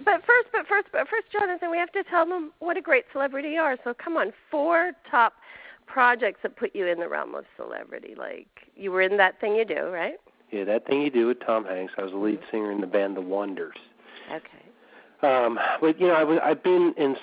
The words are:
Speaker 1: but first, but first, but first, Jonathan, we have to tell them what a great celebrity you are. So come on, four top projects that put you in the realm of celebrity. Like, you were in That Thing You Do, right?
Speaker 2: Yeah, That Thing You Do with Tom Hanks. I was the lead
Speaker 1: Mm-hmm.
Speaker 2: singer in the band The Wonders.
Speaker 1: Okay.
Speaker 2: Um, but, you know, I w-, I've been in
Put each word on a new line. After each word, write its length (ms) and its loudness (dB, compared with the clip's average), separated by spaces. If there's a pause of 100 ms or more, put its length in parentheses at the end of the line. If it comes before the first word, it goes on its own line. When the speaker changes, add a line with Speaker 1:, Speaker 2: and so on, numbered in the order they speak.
Speaker 1:
but 220 2
first, 260 4
but 160 -2
first, 240 0
but 160 -2
first, 240 -6
Jonathan, 400 -2
we 60 -2
have 160 -2
to 100 -2
tell 220 2
them 340 -6
what 180 -4
a 40 -4
great 300 2
celebrity 400 -4
you 100 0
are. 220 0
So 100 -6
come 240 -6
on, 160 -2 (180)
four 400 0 (180)
top 240 2 (540)
projects 560 0
that 140 -8
put 180 -6
you 100 -2
in 140 0
the 80 -6
realm 280 -6
of 100 -10 (120)
celebrity. 600 -14
Like, 300 -12 (280)
you 160 -8
were 100 2
in 160 4
That 220 4
Thing 160 0
You 100 2
Do, 220 -4
right? 280 -6 (360)
Speaker 2:
Yeah, 140 -4
That 200 0
Thing 160 2
You 80 0
Do 180 4
with 180 0
Tom 200 0
Hanks. 320 -8
I 60 -6
was 80 -8
the 60 -8
lead 220 0
Speaker 1:
Mm-hmm. 120 -16
Speaker 2:
singer 200 -4
in 100 -4
the 60 -4
band 280 0
The 60 -6
Wonders. 560 -6 (540)
Speaker 1:
Okay. 960 -10
Speaker 2:
Um, 300 4 (220)
but, 200 2
you 80 4
know, 80 6
I 40 6
w-, 240 4
I've 180 2
been 360 4
in 260 0